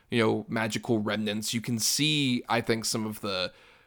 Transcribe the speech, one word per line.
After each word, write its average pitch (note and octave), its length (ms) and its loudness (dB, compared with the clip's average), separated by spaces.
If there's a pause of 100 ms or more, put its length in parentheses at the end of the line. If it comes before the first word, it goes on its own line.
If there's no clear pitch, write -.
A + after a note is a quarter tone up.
(120)
you A#2+ 100 2
know, A2 280 2
magical A2+ 500 0
remnants. G#2+ 540 -2
You A#2 80 -2
can A#2+ 180 -2
see, C#3+ 680 2
I A#2 120 2
think, A2+ 240 0
some A2 200 -2
of G#2+ 160 -8
the, F#2 320 -4 (340)